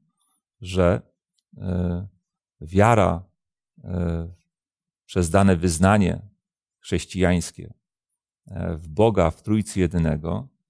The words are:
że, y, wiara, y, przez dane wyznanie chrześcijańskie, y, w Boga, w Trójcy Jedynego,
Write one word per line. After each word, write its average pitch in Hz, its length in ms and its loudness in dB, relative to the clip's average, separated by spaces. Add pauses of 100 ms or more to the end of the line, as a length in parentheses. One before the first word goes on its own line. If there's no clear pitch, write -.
(600)
że, 92 420 0 (500)
y, - 80 -20 (1000)
wiara, 92 640 2 (540)
y, - 40 -20 (1200)
przez 87 260 -2
dane 98 260 4
wyznanie 87 640 2 (560)
chrześcijańskie, 87 960 -2 (720)
y, - 60 -20 (240)
w 82 120 -16
Boga, 95 420 2
w - 120 -12
Trójcy 104 380 -2
Jedynego, 82 680 -2 (220)